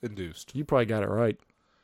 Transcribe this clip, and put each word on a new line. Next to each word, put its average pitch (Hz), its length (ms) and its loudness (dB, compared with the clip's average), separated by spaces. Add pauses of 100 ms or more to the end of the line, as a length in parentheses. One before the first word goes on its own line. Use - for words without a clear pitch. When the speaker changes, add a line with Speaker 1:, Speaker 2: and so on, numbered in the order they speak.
Speaker 1:
induced. 98 540 -10
Speaker 2:
you 143 100 -4
probably 127 220 4
got 107 160 0
it 98 60 0
right. 110 300 2 (460)